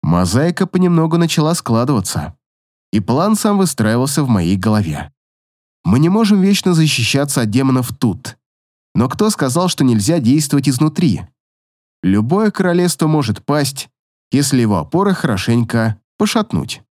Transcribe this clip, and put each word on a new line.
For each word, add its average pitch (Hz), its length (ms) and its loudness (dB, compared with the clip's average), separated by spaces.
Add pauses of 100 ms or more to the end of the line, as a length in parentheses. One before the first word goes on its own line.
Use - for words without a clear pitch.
Мозаика 127 640 0
понемногу 170 500 0
начала 165 380 0
складываться, 113 800 -2 (560)
и 104 60 0
план 175 380 0
сам 202 220 0
выстраивался 139 640 0
в 131 40 -4
моей 95 280 2
голове. 92 560 -2 (720)
Мы 104 160 2
не 160 80 4
можем 208 320 2
вечно 190 340 2
защищаться 143 680 0
от 107 80 -2
демонов 127 460 0
тут. - 400 -4 (600)
Но 120 120 2
кто 214 220 0
сказал, 170 380 -2
что 156 160 -2
нельзя 120 340 2
действовать 143 500 0
изнутри? 139 540 0 (800)
Любое 120 480 2
королевство 175 560 0
может 143 380 -2
пасть, 139 460 -4 (420)
если 139 280 2
его 107 180 2
опоры 180 360 0
хорошенько 117 880 -2 (180)
пошатнуть. 208 720 -4